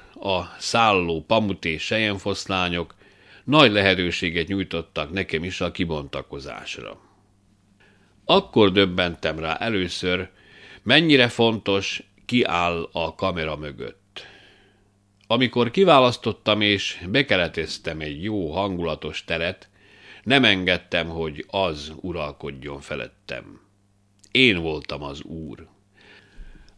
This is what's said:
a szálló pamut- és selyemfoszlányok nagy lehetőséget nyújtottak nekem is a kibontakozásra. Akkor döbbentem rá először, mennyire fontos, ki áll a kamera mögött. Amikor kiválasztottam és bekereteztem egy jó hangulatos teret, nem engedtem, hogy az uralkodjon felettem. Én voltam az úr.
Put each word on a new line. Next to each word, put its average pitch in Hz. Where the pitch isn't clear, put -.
a 92
szálló 92
pamut- 107
és 80
selyemfoszlányok 95
nagy 135
lehetőséget 90
nyújtottak 82
nekem 87
is 92
a 87
kibontakozásra. 69
Akkor 117
döbbentem 90
rá 80
először, 92
mennyire 139
fontos, 107
ki 123
áll 87
a 82
kamera 82
mögött. 69
Amikor 117
kiválasztottam 123
és 104
bekereteztem 85
egy 76
jó 98
hangulatos 87
teret, 85
nem 131
engedtem, 90
hogy 80
az 80
uralkodjon 71
felettem. 60
Én 120
voltam 73
az 71
úr. 80